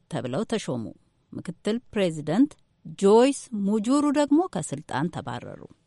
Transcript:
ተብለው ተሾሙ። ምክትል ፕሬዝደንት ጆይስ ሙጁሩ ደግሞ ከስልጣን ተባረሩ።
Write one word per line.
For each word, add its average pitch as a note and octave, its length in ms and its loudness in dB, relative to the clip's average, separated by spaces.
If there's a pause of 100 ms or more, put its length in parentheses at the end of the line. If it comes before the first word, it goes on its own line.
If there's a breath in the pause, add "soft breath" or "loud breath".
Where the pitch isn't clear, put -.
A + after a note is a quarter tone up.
(100)
ተብለው B2+ 360 -4
ተሾሙ። C3+ 380 -4 (480)
ምክትል - 440 -6 (100)
ፕሬዝደንት F3 680 0 (440)
ጆይስ A3+ 440 6 (200)
ሙጁሩ A3 440 2 (120)
ደግሞ D4 320 4
ከስልጣን D3 600 -6
ተባረሩ። B2 520 -12 (240)